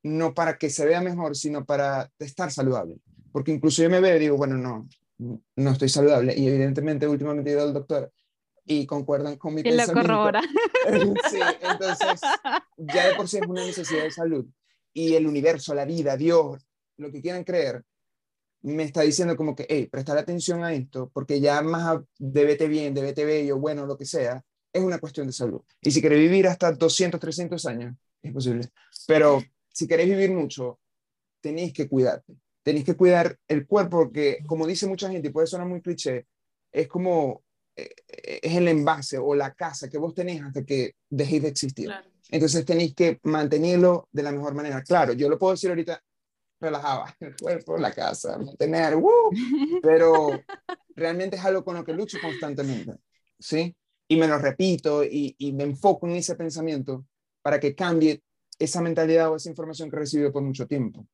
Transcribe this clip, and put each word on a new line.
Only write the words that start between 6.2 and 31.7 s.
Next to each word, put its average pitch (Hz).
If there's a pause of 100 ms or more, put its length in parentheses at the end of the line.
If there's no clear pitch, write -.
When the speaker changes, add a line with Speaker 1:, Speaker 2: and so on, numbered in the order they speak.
Speaker 1:
Y 135
evidentemente 139
últimamente 147
he 143
ido 147
al 143
doctor 143 (540)
y 147
concuerdan 143
con 156
mi 156
Speaker 2:
Y 240
lo 240
Speaker 1:
pensamiento. 185
Speaker 2:
corrobora. 214 (420)
Speaker 1:
<laughs> -
Sí, 381 (220)
entonces 381 (560)
ya 170
de -
por 190
sí 202
es 185
una 180
necesidad 165
de 160
salud. 160 (480)
Y 160
el 160
universo, 147
la 143
vida, 143
Dios, 151 (320)
lo 143
que 143
quieran 175
creer, 151 (800)
me 151
está 151
diciendo 165
como 156
que, -
"Hey, 143
presta 139
atención 170
a 170
esto, 131
porque 139
ya 143
más 165 (140)
a-, 165 (160)
de 139
vete 151
bien, 151
de 139
vete 139
bello, 147
bueno, 147
lo 139
que 139
sea, 131 (300)
es -
una 180
cuestión 143
de 127
salud". - (200)
Y 156
si 147
querés 151
vivir 185
hasta 175
doscientos, 165
trescientos 160
años, 120 (280)
es 147
posible, 123 (380)
pero 147 (300)
si -
querés 165
vivir 196
mucho, 139 (640)
tenés 160